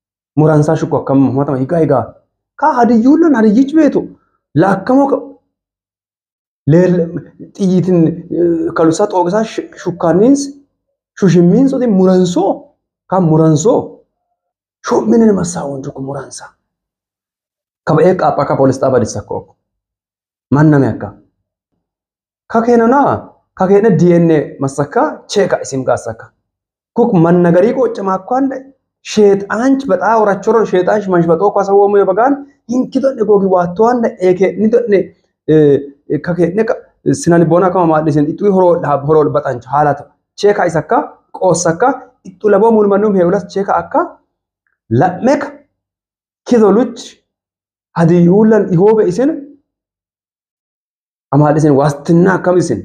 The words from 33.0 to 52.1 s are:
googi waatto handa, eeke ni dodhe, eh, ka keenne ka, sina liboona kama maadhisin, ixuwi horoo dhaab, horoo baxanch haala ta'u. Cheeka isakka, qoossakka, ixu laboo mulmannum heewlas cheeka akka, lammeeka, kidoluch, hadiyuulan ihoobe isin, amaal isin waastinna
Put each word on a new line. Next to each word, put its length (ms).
googi 200
waatto 400
handa, 240
eeke 380
ni 120
dodhe, 460
eh, 760
ka 120
keenne 320
ka, 100
sina 240
liboona 320
kama 180
maadhisin, 440
ixuwi 200
horoo 300
dhaab, 240
horoo 240
baxanch 360
haala 280
ta'u. 140
Cheeka 300
isakka, 320
qoossakka, 800
ixu 260
laboo 220
mulmannum 440
heewlas 380
cheeka 220
akka, 440
lammeeka, 640
kidoluch, 540
hadiyuulan 760
ihoobe 340
isin, 360
amaal 260
isin 200
waastinna 560